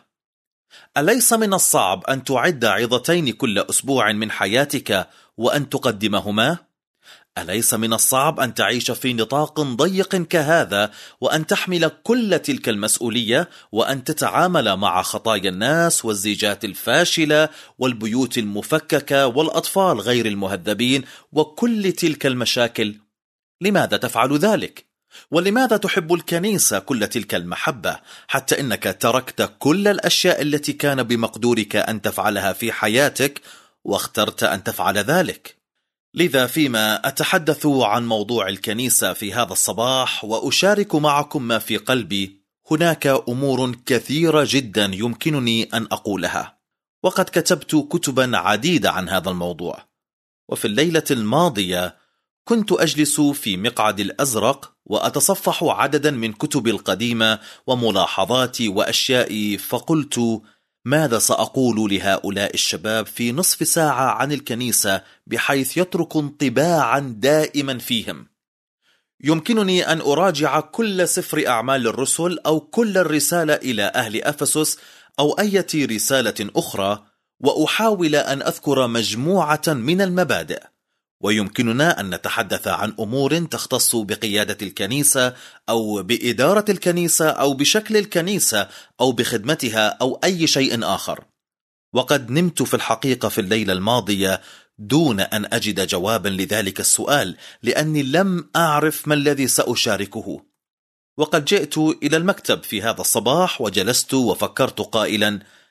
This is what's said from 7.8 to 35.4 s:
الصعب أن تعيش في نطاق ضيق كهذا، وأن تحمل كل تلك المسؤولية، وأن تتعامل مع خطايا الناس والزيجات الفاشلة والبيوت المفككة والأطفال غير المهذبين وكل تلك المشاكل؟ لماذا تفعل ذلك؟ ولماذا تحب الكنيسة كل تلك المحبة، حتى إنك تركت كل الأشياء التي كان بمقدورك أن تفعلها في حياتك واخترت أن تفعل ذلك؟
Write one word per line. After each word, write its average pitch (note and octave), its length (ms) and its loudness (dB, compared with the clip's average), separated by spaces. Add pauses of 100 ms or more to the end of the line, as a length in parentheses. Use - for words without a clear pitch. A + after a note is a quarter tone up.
الصعب C3+ 480 2
أن A#2+ 140 -2
تعيش A#2 360 0
في B2 220 -4
نطاق C#3 480 -2
ضيق E3+ 560 0
كهذا، D3 760 0 (300)
وأن D3+ 260 0
تحمل F3 440 0 (120)
كل A3 360 2
تلك B2+ 300 -4
المسؤولية، A2+ 800 0 (240)
وأن A#2+ 320 0
تتعامل C3+ 720 0
مع F#2 260 0
خطايا G#2 480 0
الناس D3+ 540 0
والزيجات G#2 600 -2
الفاشلة D3+ 840 2 (300)
والبيوت B2 600 -2
المفككة C3+ 880 0
والأطفال D#3+ 720 0
غير A#2 260 0
المهذبين G#2 760 -2 (280)
وكل F#3+ 600 0
تلك D#3+ 340 -2
المشاكل؟ A#2+ 680 -2 (680)
لماذا E3 360 2
تفعل A#2+ 420 0
ذلك؟ E3 480 0 (440)
ولماذا A3 460 2
تحب F#3 380 0
الكنيسة E3+ 640 0
كل G#2 280 -2
تلك A2 280 -6
المحبة، F2 680 -4 (280)
حتى - 320 0
إنك G#2 400 -2
تركت A#2 580 0
كل G3 300 2
الأشياء F3+ 540 2
التي D3 300 -2
كان C#3 300 0
بمقدورك A2+ 760 0
أن G#2 260 -2
تفعلها G2 500 0
في A2+ 200 -4
حياتك C3 680 0 (440)
واخترت - 580 -2
أن G2 220 0
تفعل G2 340 -2
ذلك؟ A#2+ 580 -2 (580)